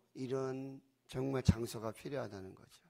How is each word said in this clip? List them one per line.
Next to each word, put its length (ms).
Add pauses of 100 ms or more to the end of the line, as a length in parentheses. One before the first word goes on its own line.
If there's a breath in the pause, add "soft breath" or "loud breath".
(140)
이런 680 (260)
정말 360
장소가 480
필요하다는 640
거죠. 340